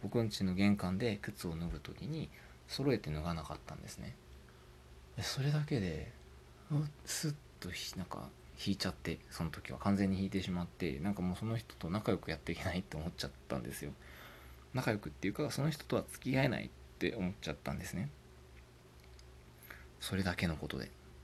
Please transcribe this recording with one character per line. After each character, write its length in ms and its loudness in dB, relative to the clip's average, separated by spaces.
僕 200 2
ん 80 4
ち 140 0
の 120 4
玄 220 8
関 200 2
で 240 4
靴 260 -4
を 80 0
脱 120 0
ぐ 120 -2
と 140 -10
き 140 -8
に、 220 -4
揃 240 2
え 60 6
て 140 -2
脱 100 0
が 120 0
な 100 -2
か 100 -6
っ 120 -6
た 100 -8
ん 60 -10
で 60 -10
す 120 -12
ね。 160 -8
で、 80 -2
そ 180 0
れ 100 6
だ 100 6
け 180 4
で、 320 0
う 80 6
っ、 40 4
ス 240 0
ッ 60 0
と 100 -6
ひ-、 280 -4
な 60 -2
ん 40 -2
か、 220 -6
引 100 4
い 40 6
ち 80 0
ゃ 40 4
っ 40 -2
て、 260 -2
そ 140 -2
の 60 2
時 220 -6
は 60 -4
完 180 6
全 140 6
に 100 4
引 60 4
い 40 0
て 120 2
し 100 0
ま 120 2
っ 40 -2
て、 320 0
な 120 2
ん 40 2
か 60 -2
も 120 4
う 40 -2
そ 80 -2
の 120 2
人 180 -6
と 140 -4
仲 220 2
良 60 4
く 140 -4
や 60 -2
っ 20 -10
て 120 -4
い 40 0
け 80 -8
な 100 2
い 60 2
っ 40 -4
て 140 -6
思 100 -2
っ 80 -2
ち 100 -2
ゃ 20 -4
っ 40 -6
た 100 0
ん 60 -2
で 100 -6
す 100 -6
よ。 80 -4
仲 180 2
良 60 4
く 120 -4
っ 20 -8
て 160 -2
い 40 2
う 20 -4
か、 180 0
そ 100 0
の 80 4
人 160 -4
と 100 2
は 160 4
付 200 -4
き 60 6
合 60 8
え 40 6
な 120 2
い 60 -4
っ 40 -8
て 160 2
思 140 2
っ 120 -2
ち 80 -4
ゃ 40 0
っ 20 -2
た 160 -4
ん 80 -2
で 60 -6
す 80 -8
ね。 160 -2
そ 160 -2
れ 80 6
だ 120 4
け 120 4
の 80 4
こ 120 -4
と 100 -2
で、 120 -4